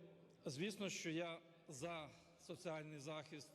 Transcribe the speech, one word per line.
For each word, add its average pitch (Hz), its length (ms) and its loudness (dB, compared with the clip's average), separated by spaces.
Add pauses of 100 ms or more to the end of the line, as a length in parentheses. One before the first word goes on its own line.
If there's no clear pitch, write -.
(460)
звісно, 180 440 4
що - 200 2
я 165 300 4 (280)
за 156 420 0 (300)
соціальний 156 600 0
захист 147 560 -2